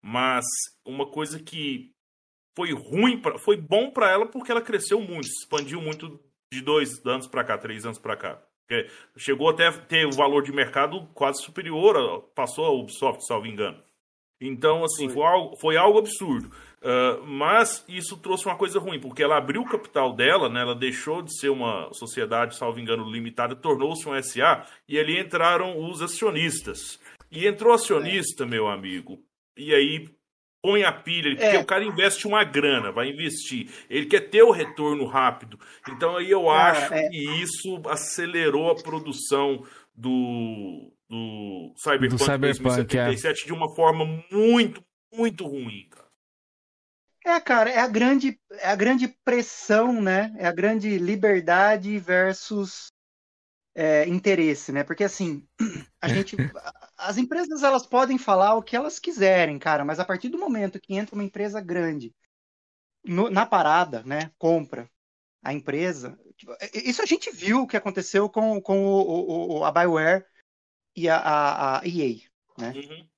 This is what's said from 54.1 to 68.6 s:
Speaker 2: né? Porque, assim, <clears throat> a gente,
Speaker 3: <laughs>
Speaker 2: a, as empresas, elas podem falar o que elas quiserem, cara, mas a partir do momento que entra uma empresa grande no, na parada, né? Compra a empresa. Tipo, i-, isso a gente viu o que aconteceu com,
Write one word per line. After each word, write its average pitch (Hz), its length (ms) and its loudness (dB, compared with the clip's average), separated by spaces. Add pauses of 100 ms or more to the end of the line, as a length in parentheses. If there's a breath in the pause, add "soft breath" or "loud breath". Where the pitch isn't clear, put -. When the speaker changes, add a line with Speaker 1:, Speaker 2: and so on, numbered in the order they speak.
Speaker 2:
né? 143 140 -2
Porque, 208 180 -4
assim, 175 420 -4 (140)
<clears throat> 185 320 -6 (100)
a - 60 -6
gente, 196 300 -2
Speaker 3:
<laughs> - 200 -4
Speaker 2:
a, - 400 -16
as 190 220 -6
empresas, 302 460 -2
elas 269 200 4
podem 254 320 2
falar 202 380 4
o 220 80 0
que 240 140 -6
elas 302 240 -4
quiserem, 190 580 2
cara, 151 260 0
mas 156 140 -4
a 185 60 -2
partir 190 240 -6
do 370 100 -6
momento 214 400 -4
que - 160 -10
entra 202 220 -6
uma 202 80 -4
empresa 202 360 -6
grande 165 540 -4 (880)
no, 185 240 0
na 196 160 2
parada, 160 600 2
né? 151 340 -6
Compra 160 500 -2 (560)
a 135 80 -6
empresa. 147 640 -6 (200)
Tipo, - 160 -20
i-, - 360 -10
isso 247 140 -2
a 339 40 -2
gente - 260 -2
viu 208 300 0
o 254 40 -4
que 233 100 -6
aconteceu 196 520 -2
com, 220 320 0